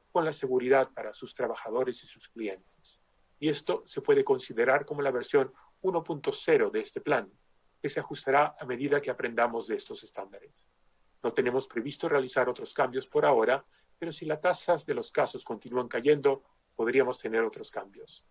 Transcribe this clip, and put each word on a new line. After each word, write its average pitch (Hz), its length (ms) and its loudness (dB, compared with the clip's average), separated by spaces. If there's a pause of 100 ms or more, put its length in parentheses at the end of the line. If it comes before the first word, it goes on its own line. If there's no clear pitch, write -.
(120)
con 170 120 2
la 156 80 0
seguridad 131 640 2
para 107 180 -10
sus - 220 -18
trabajadores 117 720 -4
y - 20 -20
sus - 220 -20
clientes. - 720 -12 (380)
Y 147 100 -2
esto - 380 -2
se - 160 -8
puede 139 220 6
considerar 131 600 2
como 147 160 -4
la 139 80 2
versión 127 420 2 (300)
uno 175 220 0
punto 151 260 -4
cero 131 400 2
de 107 100 -2
este - 200 -10
plan, 127 300 0 (500)
que 147 80 -4
se 151 120 -4
ajustará 143 580 0
a 147 80 -10
medida 135 340 0
que 139 100 -4
aprendamos 117 560 -2
de 110 100 -2
estos 98 260 -12
estándares. - 640 -16 (560)
No 113 100 0
tenemos 127 340 0
previsto 131 400 -6
realizar 127 440 2
otros - 240 -10
cambios 131 320 -2
por 151 180 2
ahora, 127 400 4 (340)
pero 233 140 -8
si 170 140 -10
las 151 160 -4
tasas 175 420 0
de 151 80 -6
los 120 180 -6
casos 131 320 -2
continúan 120 460 -6
cayendo, 135 540 2 (340)
podríamos 123 420 2
tener 113 240 -2
otros 107 280 -6
cambios. - 600 -14